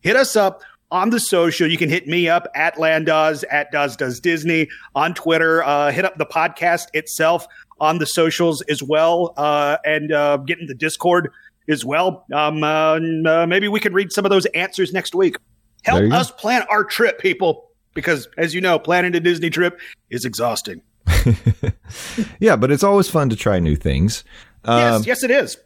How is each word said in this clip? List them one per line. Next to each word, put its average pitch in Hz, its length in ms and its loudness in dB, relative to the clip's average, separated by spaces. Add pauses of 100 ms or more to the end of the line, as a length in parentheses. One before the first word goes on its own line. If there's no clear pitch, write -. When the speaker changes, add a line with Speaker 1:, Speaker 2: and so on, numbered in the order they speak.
Speaker 1:
Hit 202 160 0
us 262 180 2
up 190 280 0 (280)
on 190 200 0
the 226 100 0
social. 170 500 0
You 165 80 -4
can 165 100 0
hit 165 200 -4
me 170 200 0
up 170 280 2
at 160 200 -2
Landoz, 156 760 2
at 147 180 -2
Doz 143 260 -2
Does 127 220 -4
Disney 160 500 0 (280)
on 165 180 0
Twitter. 165 480 2
Uh, 143 300 2
hit 180 120 -2
up 185 140 -4
the 151 80 -2
podcast 170 680 -2
itself 160 540 -2 (340)
on 160 180 0
the 151 80 -2
socials 160 560 0
as 143 200 -4
well, 165 540 2
uh, 147 480 0
and, 151 260 -2
uh, 147 280 2
get 147 200 -6
in 170 80 -12
the 139 80 -10
Discord 160 560 0 (380)
as 147 160 -2
well. 165 480 -2
Um, 151 320 -2
uh, 156 320 2
and, 160 320 -2
uh, 165 180 4
maybe 196 220 0
we 208 100 0
can 202 140 -2
read 190 180 -2
some 202 140 -2
of 196 60 2
those 190 160 4
answers 180 460 -4
next 180 220 -6
week. 185 220 2 (480)
Help - 140 2
Speaker 2:
There 101 80 4
you 113 40 4
go. - 60 2
Speaker 1:
us - 160 0
plan 226 360 -2
our 208 140 0
trip, - 380 -2
people, 185 500 -2 (240)
because, 156 320 -2 (120)
as 160 160 -2
you 180 60 -2
know, 180 180 2
planning 175 360 0
a 175 60 2
Disney 165 300 0
trip 175 280 -2 (320)
is 120 140 -8
exhausting. 110 580 -6 (240)
Speaker 2:
<laughs> 110 680 2 (680)
Yeah, 196 160 4
but 127 140 2
it's 143 140 2
always 202 240 4
fun 143 220 0
to 110 60 -2
try 101 220 0
new 78 180 2
things. 78 480 -2 (420)
Speaker 1:
Yes, 120 300 2
Speaker 2:
Um, 107 100 0
Speaker 1:
yes, 247 160 -2
it 254 80 -2
is. - 360 0